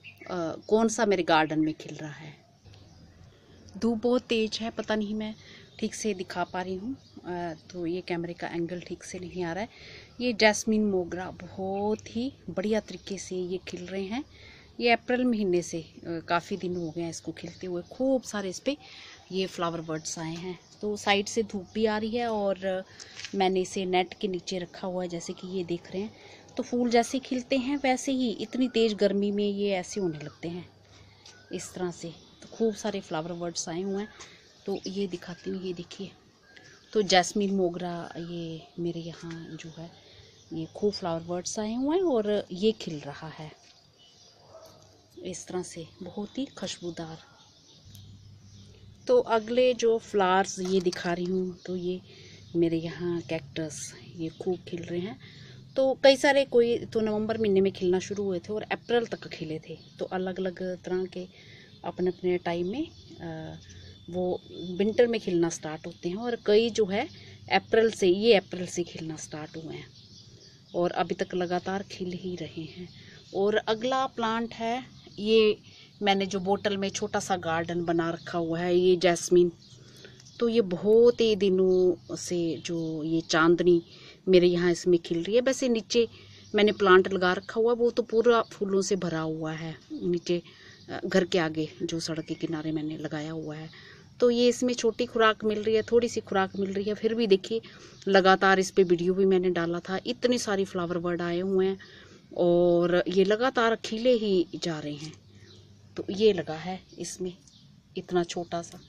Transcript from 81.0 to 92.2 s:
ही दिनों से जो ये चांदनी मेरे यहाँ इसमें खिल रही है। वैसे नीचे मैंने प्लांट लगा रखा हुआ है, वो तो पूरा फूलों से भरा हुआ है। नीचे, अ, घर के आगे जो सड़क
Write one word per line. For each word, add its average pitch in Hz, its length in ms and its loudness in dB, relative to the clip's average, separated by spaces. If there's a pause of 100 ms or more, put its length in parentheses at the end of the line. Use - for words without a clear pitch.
ही 220 160 6
दिनों 185 600 4 (200)
से 170 400 -2
जो 160 480 -4
ये 160 160 0
चांदनी 170 640 4 (460)
मेरे 180 180 8
यहाँ 175 260 2
इसमें 175 280 2
खिल 170 240 -4
रही 196 100 -2
है। 240 60 6
वैसे 262 280 0
नीचे 226 400 2 (460)
मैंने 208 180 6
प्लांट 190 360 6
लगा 185 240 2
रखा 196 280 -4
हुआ 233 120 2
है, 240 40 2
वो 233 140 2
तो 233 120 0
पूरा 226 400 4
फूलों 196 400 0
से 196 140 0
भरा 170 240 -2
हुआ 160 320 -4
है। 160 260 -8 (140)
नीचे, 175 500 -2 (480)
अ, - 140 -8
घर 185 200 4
के 180 140 0
आगे 156 340 -2 (100)
जो 165 180 -4
सड़क 160 240 -6